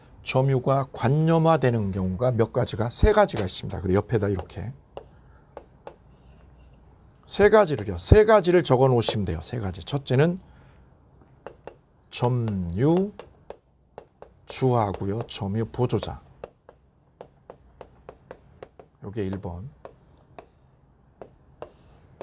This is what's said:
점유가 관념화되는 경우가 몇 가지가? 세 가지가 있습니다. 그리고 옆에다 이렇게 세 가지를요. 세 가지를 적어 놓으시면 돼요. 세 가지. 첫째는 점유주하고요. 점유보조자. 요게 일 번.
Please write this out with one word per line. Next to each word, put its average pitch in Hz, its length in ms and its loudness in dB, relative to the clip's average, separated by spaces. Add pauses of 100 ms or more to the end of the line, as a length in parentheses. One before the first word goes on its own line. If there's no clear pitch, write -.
(240)
점유가 135 680 0
관념화되는 143 1000 2
경우가 92 400 -2
몇 110 200 0
가지가? 113 380 -2
세 - 220 4
가지가 202 320 2
있습니다. - 360 -6
그리고 90 180 2
옆에다 104 300 -2
이렇게 98 460 -8 (2500)
세 202 220 4
가지를요. 143 480 4
세 208 280 6
가지를 180 400 4
적어 135 240 4
놓으시면 113 360 0
돼요. 85 160 -4
세 123 200 -8
가지. 92 240 -8
첫째는 143 520 0 (1700)
점유주하고요. 120 1040 -2 (2250)
점유보조자. 107 920 -4 (2750)
요게 101 220 -6
일 95 120 -6
번. 95 320 -12 (2500)